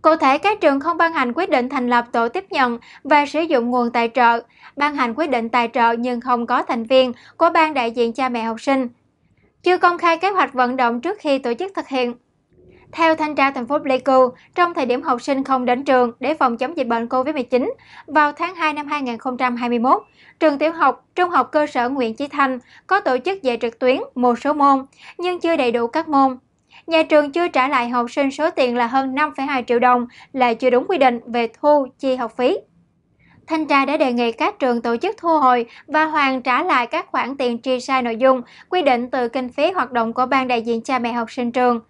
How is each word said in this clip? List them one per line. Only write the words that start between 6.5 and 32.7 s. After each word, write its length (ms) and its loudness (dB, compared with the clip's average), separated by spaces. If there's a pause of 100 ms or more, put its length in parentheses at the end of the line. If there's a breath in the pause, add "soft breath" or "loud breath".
thành 220 -4
viên 280 4 (240 loud breath)
của 180 4
Ban 200 2
đại 160 0
diện 220 0
cha 160 -2
mẹ 140 -4
học 180 -6
sinh, 280 0 (760)
chưa 160 2
công 200 2
khai 180 2
kế 140 -2
hoạch 240 0
vận 220 0
động 240 0
trước 200 -4
khi 180 0
tổ 160 -4
chức 200 -8
thực 140 -6
hiện. 260 -2 (760 soft breath)
Theo 220 2
thanh 200 -4
tra 160 2
thành 160 -8
phố 120 -2
Pleiku, 500 2 (260 loud breath)
trong 200 2
thời 120 -2
điểm 160 -2
học 200 -2
sinh 220 -2
không 200 -2
đến 200 0
trường 360 2
để 140 -2
phòng 220 0
chống 200 -6
dịch 100 -2
bệnh 220 -2
covid 260 -2
mười 100 -4
chín, 280 -2 (340 loud breath)
vào 260 2
tháng 220 -8
hai 180 -2
năm 140 -8
hai 160 -6
nghìn 160 -6
không 180 -6
trăm 200 -2
hai 120 -4
mươi 100 0
mốt, 240 2 (380 soft breath)
trường 180 2
tiểu 140 0
học, 420 0
trung 160 0
học 220 2
cơ 140 2
sở 220 -2
Nguyễn 260 -2
Chí 140 -6
Thanh 300 0 (280 loud breath)
có 140 2
tổ 240 0
chức 180 -4
dạy 180 0
trực 180 -6
tuyến 220 2 (140)
một 240 2
số 140 -2
môn, 340 2 (320 loud breath)
nhưng 220 -4
chưa 160 0
đầy 160 0
đủ 140 -2
các 220 -4
môn. 300 2 (480 soft breath)
Nhà 160 2
trường 300 2
chưa 160 -2
trả 200 0
lại 200 0
học 220 -2
sinh 200 0
số 200 -2
tiền 260 0
là 100 0
hơn 280 -2
năm 220 -2
phẩy 100 -6
hai 200 -4
triệu 120 2
đồng 280 4 (260 loud breath)
là 220 0
chưa 160 0
đúng 180 2
quy 100 0
định 280 2
về 220 -4 (120)
thu 260 4 (120)
chi 180 -2
học 200 -8
phí. 220 0 (880 soft breath)